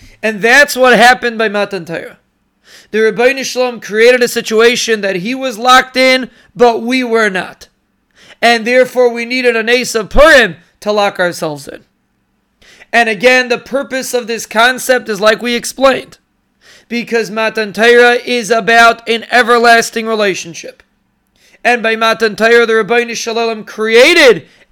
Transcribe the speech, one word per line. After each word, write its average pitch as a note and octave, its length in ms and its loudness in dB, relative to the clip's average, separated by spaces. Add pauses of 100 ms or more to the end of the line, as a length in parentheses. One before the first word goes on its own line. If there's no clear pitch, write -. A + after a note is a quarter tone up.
(220)
And G#3+ 180 -4
that's B3 340 2
what B3 220 4
happened A#3+ 400 2
by A3 140 -2
Matan G3+ 340 -6
Torah. - 340 -12 (760)
The G#3 60 -2
Ribbono A#3+ 460 0
Shel B3+ 280 -4
Olam G#3+ 100 -16
created A#3 400 2
a A#3 60 2
situation A3+ 760 0
that G3 140 -4
he G#3 180 -6
was C4 240 -8
locked B3+ 400 0
in, C4 320 0 (260)
but A#3 240 2
we B3+ 240 -2
were A3+ 240 0
not. - 400 -8 (720)
And A#3 260 2
therefore B3 440 2
we A#3 160 -6
needed B3 280 -2
an A3+ 140 -2
Ace A#3+ 260 -2
of G#3+ 140 -4
Purim B3+ 480 4 (240)
to G#3+ 120 -4
lock G3+ 280 -2
ourselves E3 480 -6
in. - 160 -18 (1080)
And A3+ 160 2
again, B3 400 2
the A#3 100 -2
purpose B3+ 560 -6
of A#3+ 140 -4
this A3+ 180 -8
concept B3 600 0
is G3+ 120 -6
like G#3+ 220 0
we A#3+ 140 -4
explained, - 640 -2 (680)
because A3 400 -4
Matan A3 440 -4
Torah A#3+ 420 4
is A#3+ 380 -4
about A#3 560 2
an A3+ 240 -6
everlasting A#3 720 2
relationship. G3 760 -6 (840)
And A#3+ 180 0
by A3+ 140 -2
Matan A3 400 -2
Torah, A#3 300 4
the A3+ 80 0
Ribbono A#3 420 -2
Shel A3+ 180 -8
Olam A3+ 320 -6
created A#3 800 4 (260)